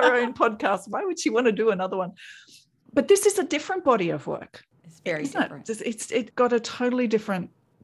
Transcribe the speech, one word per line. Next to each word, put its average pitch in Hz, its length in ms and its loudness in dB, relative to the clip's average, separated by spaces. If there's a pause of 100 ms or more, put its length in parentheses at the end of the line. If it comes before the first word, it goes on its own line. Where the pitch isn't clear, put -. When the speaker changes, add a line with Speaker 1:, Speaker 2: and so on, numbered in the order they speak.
Speaker 1:
her 247 120 6
own 240 180 0
Speaker 2:
<laughs> - 80 -2
Speaker 1:
podcast. 196 460 0
Why 214 160 -6
would 359 140 -4
she - 120 -2
wanna 233 220 2
do 214 180 0
another 190 260 -2
one?" 180 160 -4 (800)
But 277 160 2
this 392 180 6
is 392 120 4
a 359 60 0
different - 400 -4
body 202 260 4
of 151 160 -6
work. - 360 -10 (220)
Speaker 2:
It's - 160 -20
very 156 220 -4
Speaker 1:
Isn't 139 180 -4
it? - 40 0
Speaker 2:
different. 147 260 -10
Speaker 1:
It's, 214 100 -8
it's, - 300 -8
it 226 240 -4
got 240 180 2
a 226 80 2
totally 247 460 -2
different 208 420 -2 (360)